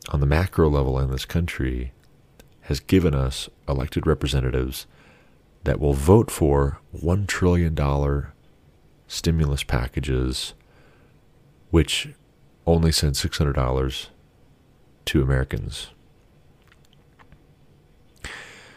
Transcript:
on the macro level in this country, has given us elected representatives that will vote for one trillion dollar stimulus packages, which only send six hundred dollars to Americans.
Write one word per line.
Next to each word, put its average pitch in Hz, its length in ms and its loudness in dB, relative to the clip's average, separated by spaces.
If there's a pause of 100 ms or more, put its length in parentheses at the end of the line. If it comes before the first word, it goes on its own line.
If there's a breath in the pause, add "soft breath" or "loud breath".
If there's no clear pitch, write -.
on - 100 0
the 139 60 2
macro 82 420 2
level 65 320 2
in 67 120 0
this 65 140 -6
country, 64 680 -4 (680)
has - 180 -4
given 85 360 2
us 65 340 -2 (180)
elected 69 380 -4
representatives 65 800 -2 (760 soft breath)
that - 160 -2
will 71 140 2
vote 87 380 4
for 71 480 2 (120)
one 95 360 0
trillion 87 480 2
dollar 71 580 0 (720)
stimulus 78 560 0
packages, 64 920 -2 (1160 soft breath)
which - 400 2 (560)
only 82 260 4
send 73 240 0
six - 220 -4
hundred 71 160 0
dollars 65 560 -2 (960)
to - 160 2
Americans. 65 680 -2 (2750 loud breath)